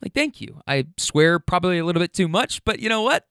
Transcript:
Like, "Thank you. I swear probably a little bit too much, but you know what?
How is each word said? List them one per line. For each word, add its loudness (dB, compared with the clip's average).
Like, -10
"Thank -2
you. -14
I -2
swear 4
probably 0
a -2
little 0
bit -2
too 2
much, -2
but -2
you -4
know 0
what? 0